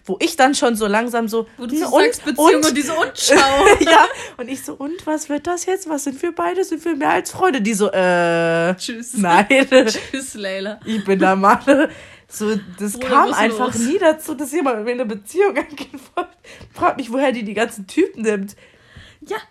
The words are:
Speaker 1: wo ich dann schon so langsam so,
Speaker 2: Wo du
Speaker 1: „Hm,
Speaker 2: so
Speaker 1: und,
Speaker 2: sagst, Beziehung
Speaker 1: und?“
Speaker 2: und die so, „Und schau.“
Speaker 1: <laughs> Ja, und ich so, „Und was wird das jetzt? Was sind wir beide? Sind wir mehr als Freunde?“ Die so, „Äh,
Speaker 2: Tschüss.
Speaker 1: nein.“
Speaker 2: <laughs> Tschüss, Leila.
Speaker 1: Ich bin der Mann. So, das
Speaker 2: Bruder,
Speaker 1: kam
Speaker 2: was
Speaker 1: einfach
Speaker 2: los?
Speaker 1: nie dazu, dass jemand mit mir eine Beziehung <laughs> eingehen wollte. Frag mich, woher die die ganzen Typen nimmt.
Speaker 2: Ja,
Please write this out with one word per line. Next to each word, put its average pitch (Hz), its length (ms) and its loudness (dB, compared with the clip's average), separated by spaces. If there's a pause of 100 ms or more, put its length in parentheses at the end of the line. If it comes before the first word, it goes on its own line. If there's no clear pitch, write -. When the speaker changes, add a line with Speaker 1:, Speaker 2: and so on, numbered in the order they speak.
Speaker 1:
wo 190 160 -6
ich - 160 -2
dann 269 180 4
schon 240 220 0
so 214 100 -2
langsam 233 400 -2
so, 220 300 -4
Speaker 2:
Wo 240 100 -14
du 240 80 -8
Speaker 1:
„Hm, 311 120 -2
Speaker 2:
so 240 100 2
Speaker 1:
und, 370 80 6
Speaker 2:
sagst, 480 200 -2
Beziehung 311 380 4
Speaker 1:
und?“ - 40 0
Speaker 2:
und 302 100 0
die 294 60 -2
so, 320 180 -4
„Und 523 160 -2
schau.“ 277 500 4 (140)
Speaker 1:
<laughs> - 0 -
Ja, 320 260 6 (300)
und 240 120 -10
ich 269 160 -10
so, - 100 -12
„Und 302 320 -10
was 311 220 -4
wird 294 200 -6
das 349 180 -4
jetzt? 370 220 -4
Was 294 160 -6
sind 269 180 -8
wir 349 100 -4
beide? 349 300 -2
Sind 330 220 -6
wir 339 100 -2
mehr 294 160 -2
als 339 220 -2
Freunde?“ 302 280 0
Die 220 140 0
so, 196 160 0
„Äh, 170 840 2
Speaker 2:
Tschüss. 240 400 -12
Speaker 1:
nein.“ 190 320 4
Speaker 2:
<laughs> 262 380 6
Tschüss, 262 480 -6
Leila. 190 500 -8
Speaker 1:
Ich 220 180 -4
bin 190 160 0
der 190 160 4
Mann. 247 540 4 (400)
So, 214 260 -4 (240)
das 202 140 -6
Speaker 2:
Bruder, 247 160 -8
Speaker 1:
kam 277 220 4
Speaker 2:
was - 80 -2
Speaker 1:
einfach 226 360 -2
Speaker 2:
los? 226 40 -6
Speaker 1:
nie 262 200 0
dazu, 311 360 0
dass 254 180 -10
jemand 269 240 -2
mit 214 80 -6
mir 247 80 -4
eine 247 140 -4
Beziehung 302 500 -2
<laughs> - 0 -
eingehen 294 420 -10 (160)
wollte. 359 160 -6 (420)
Frag - 260 -2
mich, 226 120 -8
woher 269 220 0
die 240 100 -6
die 202 120 -8
ganzen 214 340 -4
Typen 339 340 -2
nimmt. 202 320 -4 (680)
Speaker 2:
Ja, 415 160 -10 (120)